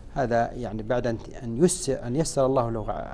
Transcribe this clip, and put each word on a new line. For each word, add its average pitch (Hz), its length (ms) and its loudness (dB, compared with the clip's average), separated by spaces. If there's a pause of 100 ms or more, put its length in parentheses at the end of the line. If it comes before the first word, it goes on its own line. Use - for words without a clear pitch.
(140)
هذا 117 380 2
يعني 110 300 -6
بعد 123 240 0
أن، 117 120 0 (240)
أن 120 220 2
يس-، - 260 2
أن 120 260 -2
يسر 147 300 2
الله 131 240 4
له 110 200 -2 (240)